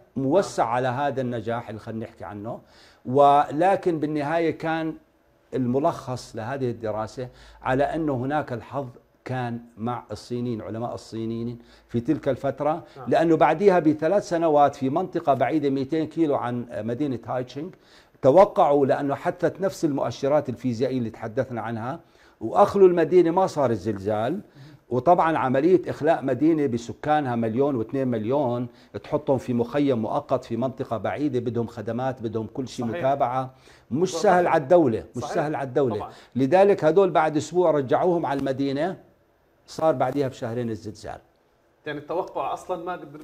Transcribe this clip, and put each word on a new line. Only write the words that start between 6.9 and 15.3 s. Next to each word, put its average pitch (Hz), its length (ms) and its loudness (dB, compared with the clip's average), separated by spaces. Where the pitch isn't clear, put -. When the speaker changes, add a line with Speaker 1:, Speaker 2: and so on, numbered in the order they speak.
Speaker 1:
على 131 220 0
أنه 156 300 -2
هناك 135 380 -4
الحظ 123 340 -8
كان 123 360 -6
مع 117 340 -6
الصينيين، 120 520 -6
علماء 110 320 -8
الصينيين 117 640 -8
في 120 120 -2
تلك 143 280 -2
الفترة، 147 560 -2
Speaker 2:
نعم. 123 140 -8
Speaker 1:
لأنه 160 260 4
بعديها 165 420 4
بثلاث 160 500 2
سنوات 156 460 4
في 131 160 -4
منطقة 165 440 0